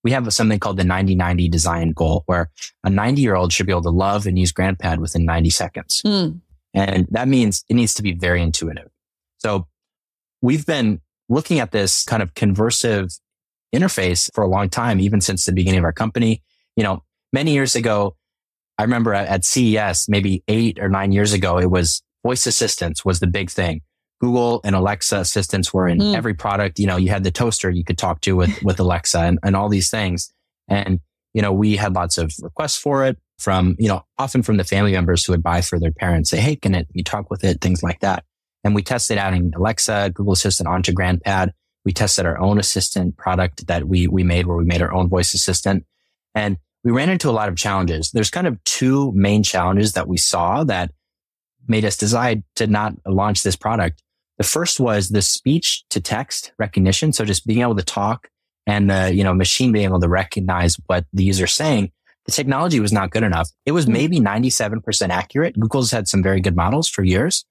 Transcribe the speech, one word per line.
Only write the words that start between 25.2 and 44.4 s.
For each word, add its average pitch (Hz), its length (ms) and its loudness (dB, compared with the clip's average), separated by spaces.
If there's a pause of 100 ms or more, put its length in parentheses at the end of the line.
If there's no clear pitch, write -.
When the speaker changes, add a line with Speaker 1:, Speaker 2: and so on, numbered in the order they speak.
Speaker 1:
were 92 140 2
in 85 120 2
Speaker 2:
Mm. 104 160 2
Speaker 1:
every 110 180 -2
product. 101 460 -2
You 104 80 2
know, 95 100 0
you 92 120 2
had 98 140 0
the 104 80 0
toaster 110 380 -2
you 87 140 0
could 85 140 -4
talk 87 240 -4
to 95 140 0
with, 90 260 2
Speaker 2:
<laughs> - 20 -6
Speaker 1:
with 92 160 0
Alexa 90 400 0
and, 85 240 2
and 98 120 2
all 101 140 0
these 98 200 0
things. 92 440 -4 (340)
And, 98 320 0 (340)
you 113 80 0
know, 101 100 0
we 104 240 2
had 98 200 -2
lots 87 220 -2
of 82 240 -4
requests 110 360 -6
for 139 280 0
it 135 120 0 (220)
from, 92 380 2
you 110 120 2
know, 95 160 -2 (120)
often 131 240 0
from 110 160 2
the 95 60 0
family 98 300 2
members 87 320 0
who 90 80 0
would 82 100 0
buy 85 180 0
for 85 180 -4
their 82 120 0
parents, 80 380 0
say, - 100 -2
"Hey, 147 160 2
can 98 180 0
it, 87 200 -2
you 90 100 -4
talk 101 260 -6
with 98 140 -6
it?" 90 160 2
Things 92 240 0
like 87 160 -4
that. 95 240 -2 (400)
And 104 100 2
we 101 80 2
tested - 360 -2
adding 92 380 0
Alexa, 101 600 0
Google 101 180 0
Assistant 92 340 0
onto 90 260 0
GrandPad. 92 580 0 (320)
We 98 80 0
tested 95 340 0
our 85 140 -2
own 98 180 2
assistant 107 600 -2
product 92 500 -2
that 85 200 -2
we, 90 200 2
we 92 160 2
made, 90 240 2